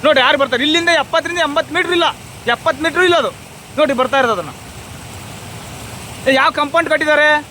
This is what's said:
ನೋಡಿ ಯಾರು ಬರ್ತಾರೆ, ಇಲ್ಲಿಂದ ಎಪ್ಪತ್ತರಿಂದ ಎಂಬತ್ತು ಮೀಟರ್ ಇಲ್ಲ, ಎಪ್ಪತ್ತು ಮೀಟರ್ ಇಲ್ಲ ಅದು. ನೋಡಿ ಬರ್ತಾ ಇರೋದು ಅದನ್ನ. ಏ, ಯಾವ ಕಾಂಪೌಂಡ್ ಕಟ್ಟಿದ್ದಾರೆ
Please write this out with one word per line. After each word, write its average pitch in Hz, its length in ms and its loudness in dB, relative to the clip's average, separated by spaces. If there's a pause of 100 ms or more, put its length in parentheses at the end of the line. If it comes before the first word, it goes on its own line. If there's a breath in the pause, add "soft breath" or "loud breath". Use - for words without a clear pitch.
ನೋಡಿ 277 180 6
ಯಾರು 285 180 4
ಬರ್ತಾರೆ, 254 240 0
ಇಲ್ಲಿಂದ 339 240 2 (120)
ಎಪ್ಪತ್ತರಿಂದ 330 460 -2
ಎಂಬತ್ತು 294 280 -2
ಮೀಟರ್ 349 200 0
ಇಲ್ಲ, 339 100 2 (480)
ಎಪ್ಪತ್ತು 285 300 -2
ಮೀಟರ್ 330 240 2
ಇಲ್ಲ 349 140 4
ಅದು. 202 80 0 (480)
ನೋಡಿ 202 220 2
ಬರ್ತಾ 262 200 2
ಇರೋದು 233 160 2
ಅದನ್ನ. 151 160 -8 (1700)
ಏ, 262 140 4
ಯಾವ 254 100 4 (100)
ಕಾಂಪೌಂಡ್ 320 320 2
ಕಟ್ಟಿದ್ದಾರೆ 302 360 4 (220)